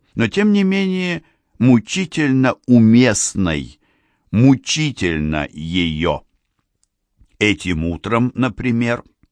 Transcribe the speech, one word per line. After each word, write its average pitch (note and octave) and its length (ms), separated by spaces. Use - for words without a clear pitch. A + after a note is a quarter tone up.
но A#2 140
тем G#3 220
не G3+ 120
менее F#3 580
мучительно C3 960
уместной, A2 1120
мучительно G2 1200
её. D#2+ 720
Этим F2+ 480
утром, A2 480
например. A#2+ 680